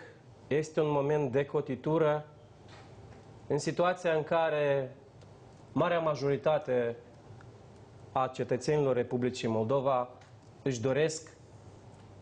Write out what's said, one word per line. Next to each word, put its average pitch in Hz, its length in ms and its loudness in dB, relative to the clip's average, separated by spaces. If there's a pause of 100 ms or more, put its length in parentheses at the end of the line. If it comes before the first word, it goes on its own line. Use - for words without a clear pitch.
(480)
este 156 340 0
un 151 100 2
moment 143 400 2
de 135 140 2
cotitură, 151 800 0 (1200)
în 139 100 0
situația 175 560 0
în 156 100 0
care 147 720 2 (760)
marea 170 280 2
majoritate 139 960 0 (1160)
a 131 160 0
cetățenilor 131 680 0
Republicii 123 520 0
Moldova 123 640 2 (520)
își 123 200 -2
doresc 135 560 0 (840)